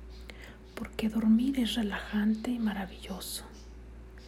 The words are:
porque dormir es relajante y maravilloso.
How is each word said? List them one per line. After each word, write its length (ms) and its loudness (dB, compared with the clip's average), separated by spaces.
porque 340 -2
dormir 500 6
es 160 2
relajante 760 2
y 80 0
maravilloso. 840 -4